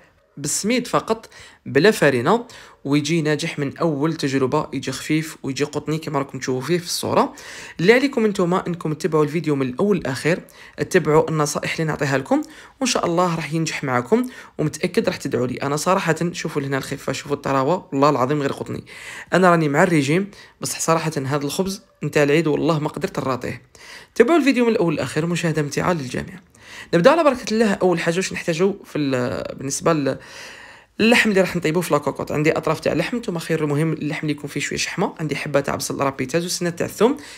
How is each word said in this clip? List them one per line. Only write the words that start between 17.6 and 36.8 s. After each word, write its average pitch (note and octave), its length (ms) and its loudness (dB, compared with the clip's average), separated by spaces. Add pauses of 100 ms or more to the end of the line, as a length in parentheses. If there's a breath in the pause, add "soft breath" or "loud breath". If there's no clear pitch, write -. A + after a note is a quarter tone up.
والله C#3+ 180 6
العظيم C#3 300 2
غير C#3 120 -2
قطني. - 320 -8 (480 loud breath)
أنا F3+ 180 6
راني D#3+ 180 4
مع C#3+ 140 4
الريجيم، E3 480 2 (300 loud breath)
بصح - 200 -6
صراحة D#3+ 360 0
هذا C#3 280 -2
الخبز F#3+ 380 -4 (220)
نتاع D3 180 2
العيد D3+ 240 4
والله D3 320 2
ما D3 100 -2
قدرت - 300 -6
نراطيه. C3 440 -4 (520 loud breath)
تابعوا D4+ 240 6
الفيديو B3 260 4
من A3+ 80 2
الأول E3+ 220 2
للآخر، C3+ 320 -2
مشاهدة E3 360 0
ممتعة D3+ 300 -2
للجميع. D#3+ 480 -8 (540 loud breath)
نبدأ E3+ 160 8
على E4 140 6
بركة B3 300 0
الله. A3 180 2
أول F3 280 2
حاجة E3+ 160 0
واش F#3 160 -4
نحتاجو F3+ 420 0 (100)
في - 140 -8
ال-، B2+ 580 -2
بالنسبة C#3 360 -2
ل-، C3+ 260 0 (840 loud breath)
اللحم A3 300 4
اللي F#3+ 100 4
راح F3 160 0
نطيبوه E3 260 0
في D#3+ 120 -2
لاكوكوط. - 380 -2
عندي D3+ 200 2
أطراف D#3 280 -2
تاع - 120 0
لحم، E3+ 240 -2
نتوما G3 220 -4
خير، D#3 260 -2
المهم D3+ 280 0
اللحم D3 280 -6
اللي D3+ 120 -2
يكون C#3+ 180 -10
فيه C#3+ 100 -6
شوية - 180 -4
شحمة. - 420 -2
عندي D3 160 -4
حبة C#3+ 240 0
تاع C#3 140 -2
بصل - 260 -4
رابيتا، C3+ 380 -2
زوج F3 120 -4
سنات F3 280 -4
تاع - 80 -2